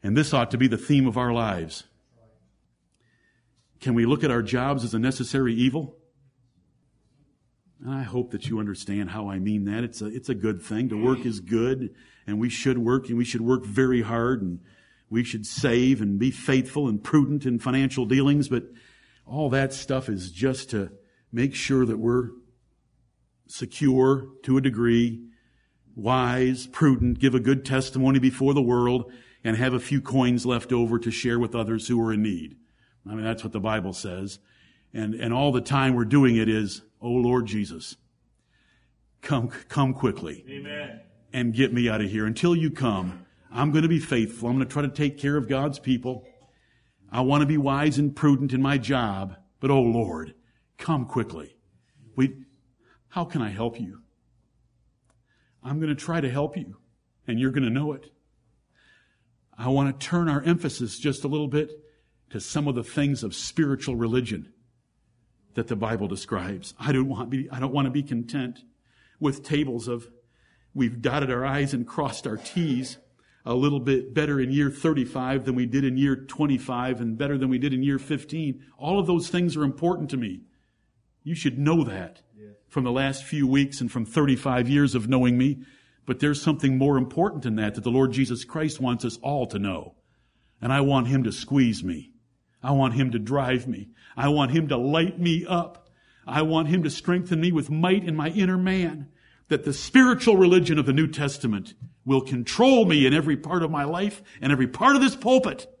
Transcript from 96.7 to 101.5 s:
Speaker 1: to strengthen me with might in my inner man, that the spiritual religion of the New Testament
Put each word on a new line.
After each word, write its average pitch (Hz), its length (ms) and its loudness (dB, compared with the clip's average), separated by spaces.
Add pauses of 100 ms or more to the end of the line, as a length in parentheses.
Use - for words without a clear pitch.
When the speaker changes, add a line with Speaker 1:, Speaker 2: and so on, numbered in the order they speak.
Speaker 1:
to 151 80 -2
strengthen 175 500 -2
me 175 120 2
with 147 180 0
might 180 340 2
in 160 120 -2
my 151 120 -2
inner 185 280 2
man, 180 520 -2 (400)
that 147 160 0
the 143 80 -2
spiritual 247 640 4
religion 175 420 6
of 135 80 2
the 139 60 2
New 156 140 4
Testament 139 680 -4 (300)